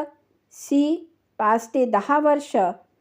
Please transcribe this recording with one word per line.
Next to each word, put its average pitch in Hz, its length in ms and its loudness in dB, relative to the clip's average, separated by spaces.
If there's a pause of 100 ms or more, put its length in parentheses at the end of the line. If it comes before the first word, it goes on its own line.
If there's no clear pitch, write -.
(540)
सी. 302 560 -2 (300)
पाच 226 280 0
ते 269 180 -2
दहा 220 340 0
वर्ष, 294 360 0 (460)